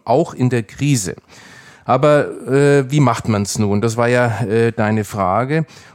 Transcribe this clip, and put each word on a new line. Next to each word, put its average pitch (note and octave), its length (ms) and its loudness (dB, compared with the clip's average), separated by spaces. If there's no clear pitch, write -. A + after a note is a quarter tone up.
auch D3 280 0
in B2+ 160 -2
der A#2+ 140 -2
Krise. B2 540 -4
Aber, C3 640 0
äh, C#3 420 2
wie D3 100 0
macht A#2+ 300 0
man's G2+ 300 -2
nun? G#2 200 0
Das A2 160 -2
war A#2+ 120 0
ja, B2 340 0
äh, A2+ 300 0
deine G#2+ 320 -2
Frage. A2 640 -2